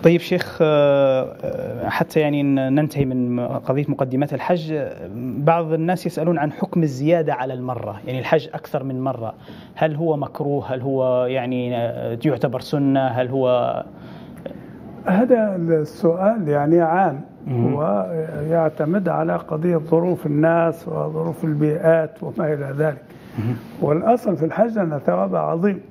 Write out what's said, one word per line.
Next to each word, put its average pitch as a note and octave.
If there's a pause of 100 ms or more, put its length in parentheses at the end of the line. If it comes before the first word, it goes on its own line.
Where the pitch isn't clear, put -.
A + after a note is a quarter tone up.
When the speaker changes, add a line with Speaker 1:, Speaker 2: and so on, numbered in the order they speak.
Speaker 1:
طيب E3+
شيخ، -
آه، C#3
آه، -
حتى -
يعني D3
ن-، C3+
ننتهي D3
من B2+
م-، B2
قضية C3
مقدمات C#3+
الحج، D#3
آه، - (280)
بعض D#3+
الناس E3+
يسألون E3
عن D3
حكم -
الزيادة D3+
على B2+
المرة، B2
يعني B2+
الحج C#3+
أكثر C#3
من C3
مرة، A#2 (400)
هل D#3
هو D#3
مكروه؟ C#3+
هل C3
هو B2+
يعني، B2
آه، A#2+
يعتبر B2+
سنة؟ C3+
هل B2+
هو B2 (1200)
Speaker 2:
هذا G#3+
السؤال E3+
يعني D3
عام، E3 (260)
Speaker 1:
مم. B2
Speaker 2:
ويعتمد D#3+
على D#3+
قضية E3
ظروف E3
الناس E3
وظروف D#3
البيئات D#3
وما D#3
إلى C#3
ذلك. D3+ (360)
Speaker 1:
مم. A#2 (260)
Speaker 2:
والأصل F3+
في D3
الحج A3
أن D#3+
ثوابه F3+
عظيم E3+ (100)